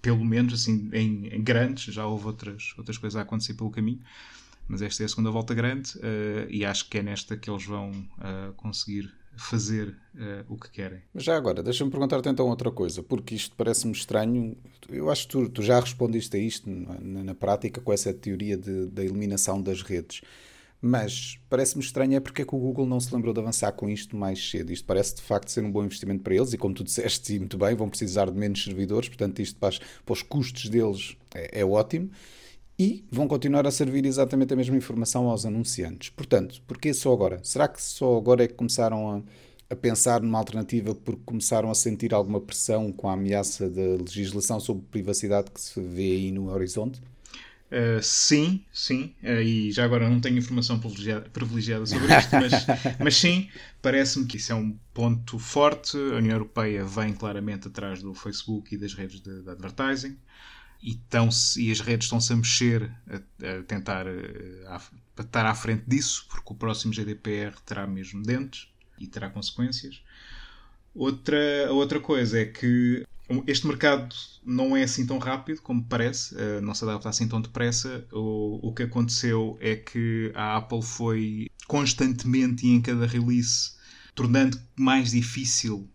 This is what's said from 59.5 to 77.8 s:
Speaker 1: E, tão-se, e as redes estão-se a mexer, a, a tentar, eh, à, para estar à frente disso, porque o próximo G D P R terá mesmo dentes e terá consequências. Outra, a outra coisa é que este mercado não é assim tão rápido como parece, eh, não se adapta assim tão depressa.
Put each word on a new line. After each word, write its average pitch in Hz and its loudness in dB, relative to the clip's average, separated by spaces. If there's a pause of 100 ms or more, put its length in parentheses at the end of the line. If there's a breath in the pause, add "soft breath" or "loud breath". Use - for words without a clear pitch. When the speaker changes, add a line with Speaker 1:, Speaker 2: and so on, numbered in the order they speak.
Speaker 1:
E, 117 -6
tão-se, - 2
e 110 2
as 107 0
redes 117 0
estão-se 117 2
a - 4
mexer, 117 2 (160)
a, - -10
a 92 -8
tentar, 95 -4
eh, 92 -12
à, 90 -12 (340)
para 120 -10
estar 117 0
à 107 4
frente 113 -2
disso, 139 0
porque - -6
o 120 -12
próximo 110 -2
G 107 -4
D 107 -6
P 107 -8
R 104 -4
terá 101 -8
mesmo 95 -8
dentes 131 -4 (320)
e 98 -12
terá - -10
consequências. - -6 (920 loud breath)
Outra, 143 2
a - 0
outra 139 2
coisa 117 2
é 107 4
que 123 2 (420)
este 139 0
mercado 135 2 (300)
não 131 2
é 135 4
assim 127 0
tão 131 -2
rápido 135 -4
como 120 0
parece, 120 -2
eh, 104 -2
não 104 -2
se - -4
adapta 107 -2
assim 110 0
tão 113 0
depressa. 120 -2